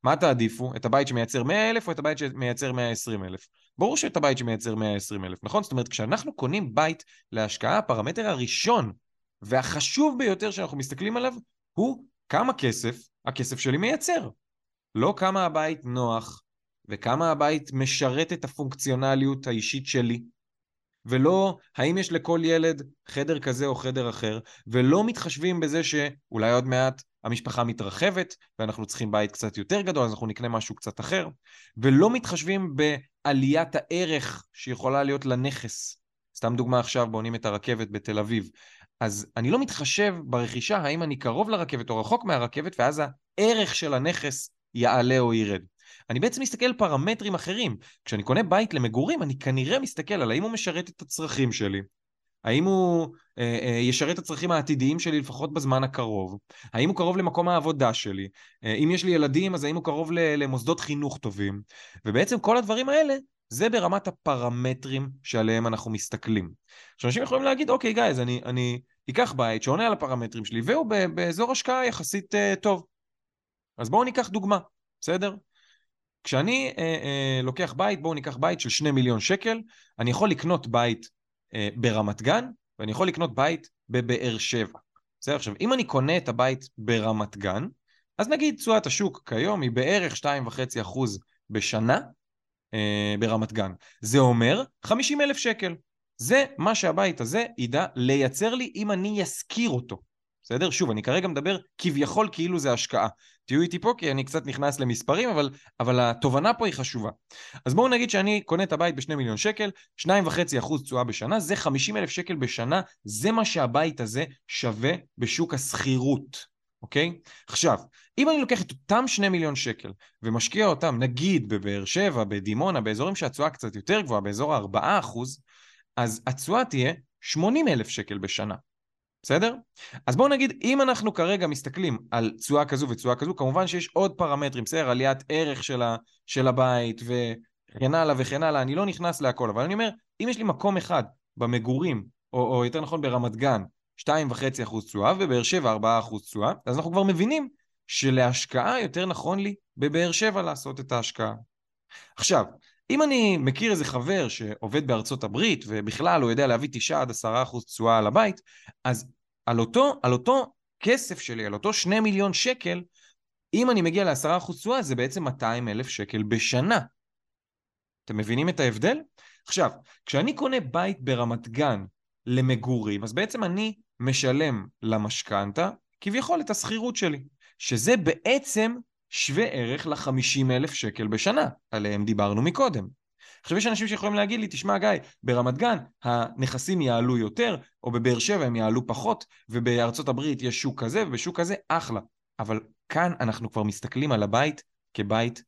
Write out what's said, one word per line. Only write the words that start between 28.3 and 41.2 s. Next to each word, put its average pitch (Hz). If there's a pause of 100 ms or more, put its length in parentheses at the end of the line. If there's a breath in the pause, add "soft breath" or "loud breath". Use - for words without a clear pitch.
ואנחנו 110
צריכים 107
בית 107
קצת -
יותר 180
גדול, 165
אז 113
אנחנו 110
נקנה 117
משהו 113
קצת -
אחר, 160 (500 loud breath)
ולא 139
מתחשבים 185
בעליית 143
הערך 160
שיכולה 131
להיות 139
לנכס. 127 (380)
סתם 117
דוגמה, 123
עכשיו 120
בונים 113
את 113
הרכבת 107
בתל 104
אביב, 104 (500 loud breath)
אז 107 (100)
אני 120
לא 240
מתחשב 202
ברכישה, 123
האם 160
אני 147
קרוב 135